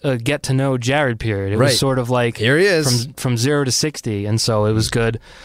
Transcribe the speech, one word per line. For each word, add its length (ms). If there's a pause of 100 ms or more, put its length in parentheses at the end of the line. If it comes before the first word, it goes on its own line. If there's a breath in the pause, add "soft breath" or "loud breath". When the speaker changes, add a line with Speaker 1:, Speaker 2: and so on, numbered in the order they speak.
Speaker 1:
a 140
get 280
to 100
know 220
Jared 440
period. 320
It 60
Speaker 2:
Right. 80
Speaker 1:
was 120
sort 220
of 100
like 280
Speaker 2:
Here 200
he 60
is. 400
Speaker 1:
from, 100
from 220
zero 280
to 60
sixty, 560
and 140
so 240
it 80
was 180
good. 300 (240 loud breath)